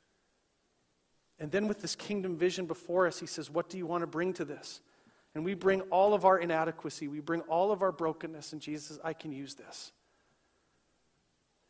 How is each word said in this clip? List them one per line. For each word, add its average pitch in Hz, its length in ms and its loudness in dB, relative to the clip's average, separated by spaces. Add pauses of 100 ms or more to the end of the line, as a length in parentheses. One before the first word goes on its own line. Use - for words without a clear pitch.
(1400)
And 151 120 -8
then 202 160 2
with 208 140 -2
this - 140 -4
kingdom 185 420 -4
vision 180 280 2
before 170 420 2
us, 151 120 -4
he 175 60 -10
says, 139 240 -8
"What 170 200 -2
do 185 80 -10
you 175 100 -6
want 170 160 -2
to 165 40 -2
bring 175 260 -2
to 175 120 -6
this?" - 360 -12 (520)
And 156 100 -4
we 190 100 -2
bring 190 300 4
all 190 300 6
of 185 100 4
our 190 140 10
inadequacy, 160 720 0
we 147 120 -6
bring 165 220 -2
all 175 300 2
of 190 100 0
our 190 100 2
brokenness, 160 640 -4
and 151 80 -8
Jesus 147 240 -8
says, 151 180 -14
"I 160 100 -2
can 156 180 -10
use 135 240 -10
this." - 360 -16 (1800)